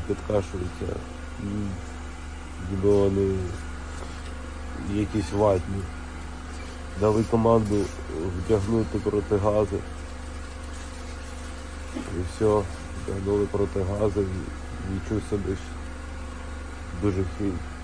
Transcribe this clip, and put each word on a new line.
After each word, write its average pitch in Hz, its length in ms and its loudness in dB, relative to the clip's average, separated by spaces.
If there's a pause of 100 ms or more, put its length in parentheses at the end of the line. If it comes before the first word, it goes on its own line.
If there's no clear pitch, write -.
підкашуються, 95 880 -2 (480)
м, 101 260 -2 (1000)
ніби 98 200 4
вони 98 440 6 (1600)
якісь 104 400 2
ватні. 98 480 4 (1160)
Дали 107 240 6
команду 113 520 6 (600)
вдягнути 107 640 4
протигази. 104 760 2 (2250)
І - 40 -4 (360)
все, 107 260 6 (460)
вдягнули 98 380 2
протигази, 101 760 2
і 95 720 -4
відчув 101 340 0
себе 98 220 0
щ-, - 1500 -8
дуже 98 200 4
хі-, 98 300 0 (320)